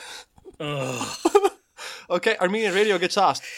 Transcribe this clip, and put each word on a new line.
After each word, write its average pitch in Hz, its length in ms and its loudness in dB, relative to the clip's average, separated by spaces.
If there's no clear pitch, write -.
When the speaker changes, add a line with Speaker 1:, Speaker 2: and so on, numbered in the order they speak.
Speaker 1:
Ugh. 147 500 -6
Speaker 2:
<laughs> 392 160 6
Okay, 185 300 2
Armenian 196 340 2
Radio 202 240 4
gets 175 180 -2
asked, 175 260 2